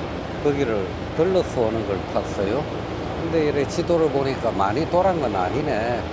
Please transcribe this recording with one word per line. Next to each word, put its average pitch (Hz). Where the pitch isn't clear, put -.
거기를 127
들러서 175
오는 110
걸 98
탔어요. 101
근데 165
이래 139
지도를 160
보니까 135
많이 123
돌은 180
건 107
아니네. 113